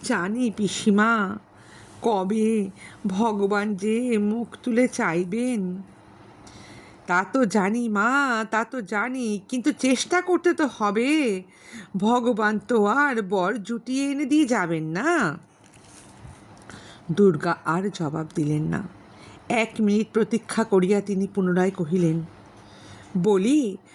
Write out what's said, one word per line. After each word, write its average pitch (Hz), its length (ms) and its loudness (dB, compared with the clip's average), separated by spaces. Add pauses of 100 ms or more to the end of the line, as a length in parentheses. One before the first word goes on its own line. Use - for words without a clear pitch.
জানি 220 480 -2
পিসিমা, 208 880 2 (640)
কবে 214 680 0 (360)
ভগবান 202 680 0
যে 220 440 0
মুখ 214 440 -2
তুলে 247 260 2
চাইবেন।" 190 920 -2 (1200)
"তা 180 260 2
তো 262 120 4
জানি 214 440 0
মা, 226 640 0
তা 226 140 0
তো 240 180 -8
জানি, 220 640 -4
কিন্তু 254 240 -2
চেষ্টা 269 480 0
করতে 359 340 2
তো 294 140 0 (100)
হবে। 226 640 0 (540)
ভগবান 220 640 2
তো 208 280 2
আর 254 360 2
বর 190 400 0
জুটিয়ে 254 480 -4
এনে 277 140 -2
দিয়ে 302 200 4
যাবেন 175 400 0
না।" 202 540 0 (1700)
দুর্গা 170 520 4
আর 185 260 -2
জবাব 156 440 -4
দিলেন 151 280 0
না। 160 200 -2 (640)
এক 226 320 -2
মিনিট 208 320 2
প্রতীক্ষা 220 520 -2
করিয়া 202 360 2
তিনি 196 260 -4
পুনরায় 185 440 0
কহিলেন, 165 520 0 (960)
"বলি, 208 580 2 (180)